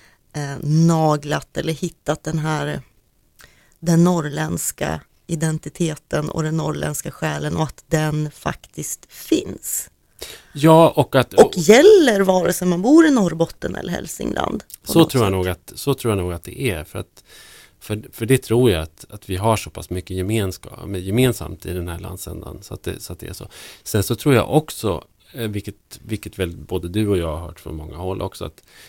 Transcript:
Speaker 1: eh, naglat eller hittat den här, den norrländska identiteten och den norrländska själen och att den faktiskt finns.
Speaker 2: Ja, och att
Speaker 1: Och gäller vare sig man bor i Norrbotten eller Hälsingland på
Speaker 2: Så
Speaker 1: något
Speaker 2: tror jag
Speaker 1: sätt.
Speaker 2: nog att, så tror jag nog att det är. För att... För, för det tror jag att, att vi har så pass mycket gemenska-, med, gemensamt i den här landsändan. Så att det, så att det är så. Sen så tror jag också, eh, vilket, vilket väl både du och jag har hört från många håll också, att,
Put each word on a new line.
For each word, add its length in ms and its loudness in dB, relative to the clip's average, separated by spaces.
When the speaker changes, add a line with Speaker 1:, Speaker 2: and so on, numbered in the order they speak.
Speaker 1:
eh, 360 -8
naglat 880 2
eller 160 -2
hittat 500 -6
den 160 -4
här, 420 -4
den 240 2
norrländska 1000 -4
identiteten 1000 -4
och 140 -4
den 140 -2
norrländska 540 -6
själen 460 -6
och 60 0
att 240 -10
den 440 -2
faktiskt 800 -10
finns. 800 -4
Speaker 2:
Ja, 420 8
och 200 2
att 180 2
Speaker 1:
Och 240 8
gäller 640 8
vare 320 2
sig 140 -2
man 140 2
bor 240 8
i 60 4
Norrbotten 640 0
eller 160 -8
Hälsingland 720 -6
på 60 -6
Speaker 2:
Så 80 4
Speaker 1:
något 100 6
Speaker 2:
tror 140 2
jag 80 2
Speaker 1:
sätt. 60 0
Speaker 2:
nog 100 0
att, 280 -8
så 180 -2
tror 180 -2
jag 120 0
nog 100 -4
att 100 -10
det 180 -12
är. 220 -4
För 160 -12
att... 240 -14
För, 240 -8
för 120 -8
det 120 4
tror 340 2
jag 120 0
att, 260 -16
att 200 -18
vi 60 -6
har 220 2
så 120 -8
pass 200 -14
mycket 280 -8
gemenska-, 680 -4
med, 140 -8
gemensamt 640 -2
i 80 -6
den 140 -6
här 120 -10
landsändan. 640 -12
Så 120 -16
att 100 -12
det, 180 -8
så 120 -12
att 60 -18
det 80 -14
är 60 -12
så. 140 -16
Sen 200 0
så 120 -2
tror 200 2
jag 200 2
också, 480 -2
eh, 140 -6
vilket, 560 -10
vilket 360 -10
väl 180 -4
både 320 -6
du 180 -2
och 100 2
jag 200 -4
har 100 -10
hört 120 -16
från 160 -12
många 220 -12
håll 240 -6
också, 240 -8
att, 180 -16